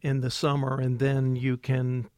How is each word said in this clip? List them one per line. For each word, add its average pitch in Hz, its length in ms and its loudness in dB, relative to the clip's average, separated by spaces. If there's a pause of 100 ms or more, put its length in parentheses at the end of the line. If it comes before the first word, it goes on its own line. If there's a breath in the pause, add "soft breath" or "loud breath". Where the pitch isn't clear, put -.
in 135 180 0
the 123 100 -2
summer, 135 500 0
and 127 180 0
then 131 380 2
you 127 200 0
can 127 600 -2